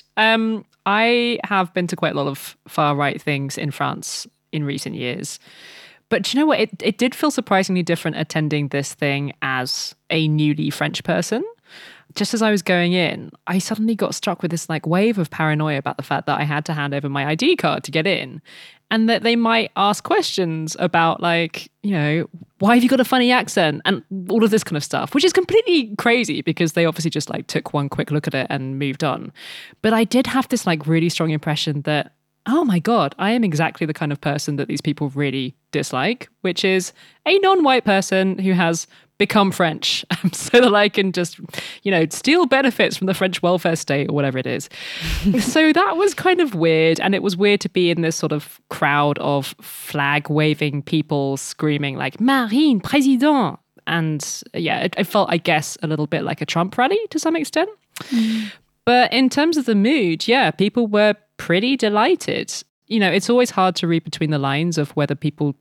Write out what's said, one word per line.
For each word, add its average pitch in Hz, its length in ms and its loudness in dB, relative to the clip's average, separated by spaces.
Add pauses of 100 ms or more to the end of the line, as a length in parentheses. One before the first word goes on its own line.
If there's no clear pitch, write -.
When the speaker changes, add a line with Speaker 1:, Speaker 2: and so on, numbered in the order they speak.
(160)
Speaker 1:
Um, 220 480 2 (200)
I 233 600 0
have 190 280 -2
been 180 140 -2
to 170 80 -6
quite 165 200 -2
a - 20 -6
lot 143 100 -2
of - 300 -10 (100)
far-right 147 560 0
things 139 340 -4
in - 140 -4
France - 560 -6 (240)
in 151 140 -4
recent 135 320 -8
years. - 420 -8 (720)
But 233 140 -2
do - 140 -4
you 285 60 4
know 311 40 4
what? 294 120 4
It, 220 120 0 (100)
it - 180 -2
did 254 160 0
feel 302 160 0
surprisingly 190 540 0
different 165 320 -2
attending 151 520 -2
this 143 240 -6
thing 143 480 -4
as 127 540 -6 (160)
a 160 160 2
newly 151 440 2
French - 340 -4
person. 180 400 -2 (720)
Just - 200 -2
as 220 80 0
I 220 80 4
was 202 120 2
going 175 320 2
in, 175 360 -2 (160)
I 180 120 -2
suddenly 220 360 -2
got 202 200 -2
struck - 280 -6
with 170 80 -4
this, 170 180 -6
like, 156 180 -6
wave 202 320 2
of 165 120 -2
paranoia 151 460 0
about 139 220 -6
the 143 40 -6
fact - 240 -4
that 143 140 0
I 151 40 -2
had 151 200 -2
to 170 80 -6
hand 143 220 -4
over 143 140 -4
my 139 180 -4
I 151 80 0
D 269 200 2
card 151 300 -2
to - 60 -14
get 156 160 0
in, 156 340 -4 (500)
and 226 200 2
that 226 120 0
they 233 140 2
might 226 400 0
ask 202 260 0
questions 165 760 -2
about, 165 420 0
like, 170 500 -2 (120)
you 208 80 -2
know, 151 360 0 (340)
"Why 208 140 6
have 247 80 6
you 247 60 4
got 262 120 4
a 247 40 2
funny 247 260 2
accent?" 175 540 0
and 165 180 0 (280)
all 214 120 4
of 220 80 4
this 214 140 2
kind 156 140 -4
of 143 40 -4
stuff, - 320 -4
which 294 100 4
is 359 100 2
completely 359 640 2
crazy 233 440 0
because 160 320 -2
they 170 140 2
obviously 160 240 -2
just, - 180 -4
like, - 180 -8
took - 280 -4
one 143 160 -2
quick - 200 -4
look 147 160 -2
at 147 60 -4
it 135 160 -2
and 135 300 -6
moved 143 260 -4
on. - 260 -4 (520)
But 220 100 2
I 226 120 4
did 254 220 2
have 254 220 -2
this, - 180 -2
like, 156 200 0
really 165 240 2
strong 160 180 -2
impression 151 540 -2
that, 147 320 -2 (320)
oh 294 180 2
my 196 140 2
God, 170 400 0
I 196 140 0
am 240 120 2
exactly 160 420 0
the 156 60 -2
kind 156 180 -4
of 143 120 -6
person 147 340 -4
that 139 120 -4
these 143 120 -6
people 147 300 -4
really 135 440 -4 (160)
dislike, 147 600 -4 (100)
which 180 240 -4
is 190 300 0 (320)
a 381 140 4
non-white 330 440 4
person 190 540 2
who 190 140 2
has 170 340 2 (320)
become 202 320 4
French - 540 -2 (140)
<laughs> 180 140 0
so - 280 4
that 247 160 6
I 208 120 6
can 196 220 0
just, 175 300 -4 (420)
you 202 80 -2
know, 165 180 4
steal 349 380 2
benefits 262 500 2
from 190 120 -2
the 190 60 0
French 185 280 -2
welfare 175 320 2
state 143 340 -2
or - 40 -2
whatever 139 260 0
it 131 80 -4
is. - 240 -6 (300)
<laughs> 190 400 0
So 311 320 4
that 359 240 2
was 381 180 2
kind 359 260 2
of 294 140 0
weird. 160 460 4
And 196 160 2
it - 60 -2
was 185 140 -2
weird 202 260 4
to 185 60 -4
be 180 220 2
in 170 120 0
this 160 120 0
sort 156 160 -4
of 147 300 -6 (100)
crowd 147 480 2
of 143 420 -2
flag-waving 147 1200 -2
people 143 540 -2
screaming, 143 600 -4
like, 139 240 -6
"Marine, 254 600 2
président." 269 800 2 (300)
And 156 360 0 (300)
yeah, - 300 -2
it, 180 120 -4
it 196 80 0
felt, 202 260 2
I 175 60 0
guess, 156 460 -2
a 160 60 -2
little 151 180 -2
bit 147 160 -4
like - 180 -6
a 151 60 -6
Trump 175 320 -2
rally 339 220 2 (100)
to 320 80 -4
some 320 160 0
extent. 330 360 -2 (400)
Speaker 2:
Mm. 220 420 0 (320)
Speaker 1:
But 247 280 4
in 262 160 4
terms 311 280 2
of 269 80 0
the 226 100 2
mood, 202 540 2
yeah, 226 240 4
people 214 340 0
were 208 280 4 (240)
pretty 226 380 0
delighted. 226 760 0 (340)
You 220 140 0
know, 190 100 4
it's 185 180 0
always 247 220 4
hard 185 260 2
to - 100 -2
read 165 180 0
between 156 260 -4
the 151 80 0
lines 151 400 0
of 147 140 -2
whether 143 220 0
people 147 460 -2